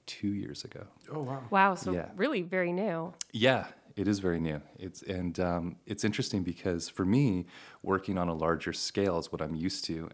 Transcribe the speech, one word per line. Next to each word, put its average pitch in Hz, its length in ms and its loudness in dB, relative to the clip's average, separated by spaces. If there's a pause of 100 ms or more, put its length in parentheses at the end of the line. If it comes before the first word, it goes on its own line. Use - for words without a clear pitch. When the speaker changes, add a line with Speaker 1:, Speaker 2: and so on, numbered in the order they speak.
Speaker 1:
two - 260 -2
years - 320 -6
ago. - 220 -14 (240)
Speaker 2:
Oh, 151 120 -6
wow. 131 280 -6
Speaker 3:
Wow, 196 240 6
so 185 180 -4
Speaker 1:
Yeah. 175 240 -2
Speaker 3:
really 240 260 0
very 175 300 0
new. 175 400 -2 (200)
Speaker 1:
Yeah, 117 360 4 (280)
it 98 120 0
is 104 100 4
very 87 220 2
new. 78 200 0 (180)
It's, - 240 -12
and, 90 360 -4
um, 87 380 0 (100)
it's 104 180 -4
interesting 104 380 0
because 85 460 -2
for - 160 -2
me, 101 420 4 (360)
working 95 360 0
on 87 100 2
a 85 60 0
larger 80 380 2
scale 98 460 0
is 80 120 -4
what 82 120 -4
I'm 78 120 -4
used 82 320 -2
to. 80 280 -4